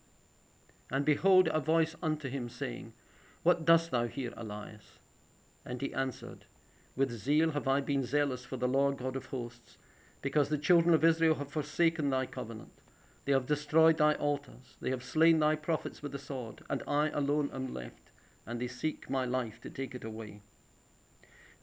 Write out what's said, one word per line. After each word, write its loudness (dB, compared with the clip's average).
And 0
behold, 4
a 0
voice 2
unto -2
him, -4
saying, -6
"What 2
dost 4
thou 2
here, -4
Elias?" -10
And -6
he -2
answered, -6
"With 0
zeal 0
have -2
I 2
been 0
zealous 0
for -6
the 0
Lord 2
God -4
of -8
hosts, -8
because 2
the 0
children 4
of 4
Israel 4
have -6
forsaken 0
thy 0
covenant. -8
They 0
have 2
destroyed 4
thy 4
altars. -4
They -2
have -4
slain 4
thy 2
prophets -4
with -4
the -6
sword, -8
and -2
I 0
alone 0
am -4
left, -10
and -4
they -2
seek -4
my 0
life -2
to -8
take -6
it -10
away." -8